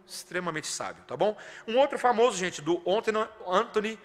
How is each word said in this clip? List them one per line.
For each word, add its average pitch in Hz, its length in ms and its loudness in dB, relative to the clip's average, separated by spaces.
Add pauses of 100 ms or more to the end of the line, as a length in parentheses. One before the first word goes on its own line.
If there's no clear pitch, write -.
extremamente 165 600 -6
sábio, - 380 -8
tá 127 120 -8
bom? 208 200 2 (300)
Um 226 100 0
outro 277 220 2
famoso, 233 380 4
gente, 175 240 -4
do 175 280 0
Anthony, 214 380 0 (180)
Anthony 214 600 0